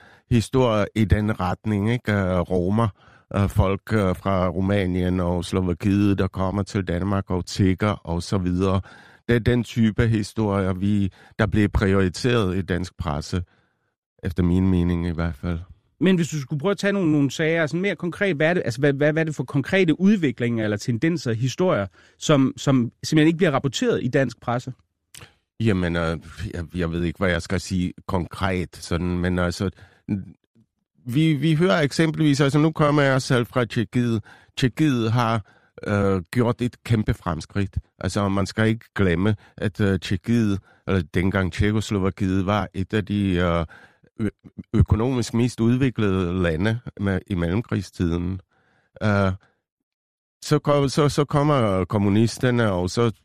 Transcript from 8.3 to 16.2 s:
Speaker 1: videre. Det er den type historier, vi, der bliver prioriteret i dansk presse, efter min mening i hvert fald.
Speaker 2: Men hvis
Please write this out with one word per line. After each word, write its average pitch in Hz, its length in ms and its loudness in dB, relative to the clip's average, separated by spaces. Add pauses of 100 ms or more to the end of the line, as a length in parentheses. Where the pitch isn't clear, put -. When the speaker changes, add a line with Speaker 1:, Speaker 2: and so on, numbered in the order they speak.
Speaker 1:
videre. 92 440 0 (460)
Det 120 80 2
er 120 40 2
den 120 240 0
type 113 440 0
historier, 104 640 0
vi, 98 380 0 (280)
der 110 60 4
bliver 101 220 2
prioriteret 98 920 0
i 98 40 -2
dansk 87 360 -4
presse, 78 460 -4 (800)
efter 90 200 -2
min 92 240 2
mening 87 400 0
i 85 60 -4
hvert 85 220 -4
fald. 85 240 -6 (400)
Speaker 2:
Men 185 160 4
hvis 165 120 0